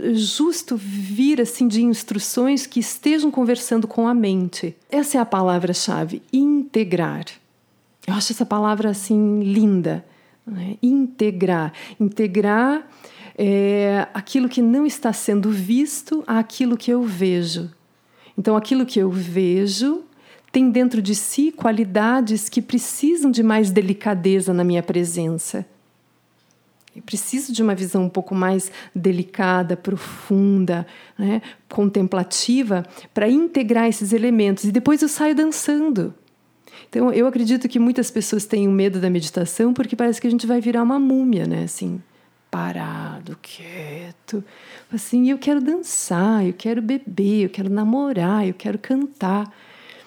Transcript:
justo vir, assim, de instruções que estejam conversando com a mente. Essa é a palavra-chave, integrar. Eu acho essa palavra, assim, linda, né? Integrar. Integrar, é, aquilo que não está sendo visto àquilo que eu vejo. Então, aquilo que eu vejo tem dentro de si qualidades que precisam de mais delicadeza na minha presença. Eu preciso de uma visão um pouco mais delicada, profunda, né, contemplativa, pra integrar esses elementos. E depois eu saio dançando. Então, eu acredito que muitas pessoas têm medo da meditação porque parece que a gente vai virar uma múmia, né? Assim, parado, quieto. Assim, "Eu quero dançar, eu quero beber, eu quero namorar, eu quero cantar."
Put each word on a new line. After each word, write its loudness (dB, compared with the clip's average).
justo 0
vir, 0
assim, 2
de 2
instruções 0
que -2
estejam 0
conversando 0
com 0
a 2
mente. 0
Essa 0
é 4
a 2
palavra-chave, 0
integrar. 0
Eu -2
acho -2
essa -2
palavra, 0
assim, 0
linda, 2
né? -10
Integrar. 0
Integrar, 0
é, 2
aquilo -2
que 0
não 4
está 0
sendo 0
visto -2
àquilo 0
que -4
eu 2
vejo. -2
Então, 2
aquilo 2
que -2
eu 2
vejo 0
tem 4
dentro 2
de -2
si 0
qualidades 0
que 0
precisam 0
de 2
mais 4
delicadeza 0
na 2
minha 2
presença. -4
Eu -18
preciso -6
de 0
uma 2
visão -2
um -2
pouco -6
mais 0
delicada, 0
profunda, 0
né, 0
contemplativa, 0
pra 2
integrar 2
esses -2
elementos. 2
E 2
depois 4
eu 2
saio 0
dançando. 0
Então, 2
eu 4
acredito 0
que 0
muitas 2
pessoas -2
têm 0
medo 2
da 0
meditação 0
porque -2
parece -2
que -4
a 2
gente 0
vai 2
virar 0
uma 2
múmia, 2
né? -2
Assim, -8
parado, -10
quieto. -14
Assim, 0
"Eu -2
quero 0
dançar, 0
eu 0
quero -4
beber, 0
eu 0
quero -4
namorar, 0
eu -2
quero -6
cantar." -2